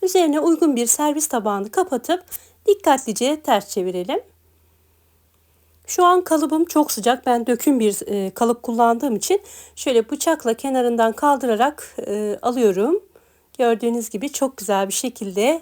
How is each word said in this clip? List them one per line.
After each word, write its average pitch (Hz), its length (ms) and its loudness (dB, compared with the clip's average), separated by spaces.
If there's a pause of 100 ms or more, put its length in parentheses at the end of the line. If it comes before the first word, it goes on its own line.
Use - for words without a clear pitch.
üzerine 339 380 2
uygun 311 360 2
bir 233 100 0
servis 294 400 0
tabağını 208 440 -4
kapatıp 359 540 -2 (420)
dikkatlice 285 720 0
ters - 280 0
çevirelim. 185 520 -4 (1700)
Şu - 180 2
an 359 200 6
kalıbım 311 400 0
çok 294 280 0
sıcak. 233 340 0
Ben 240 200 0
döküm 247 340 2
bir, 208 260 0
e, 196 240 -2
kalıp 233 320 0
kullandığım 233 540 2
için 392 240 0 (360)
şöyle 233 340 0
bıçakla 302 440 0
kenarından 240 580 0
kaldırarak, 269 840 0 (100)
e, 208 360 -4
alıyorum. 240 600 2 (560)
Gördüğünüz 233 520 0
gibi 220 180 -6
çok - 280 -4
güzel 196 320 -2
bir 196 40 -8
şekilde 247 680 -2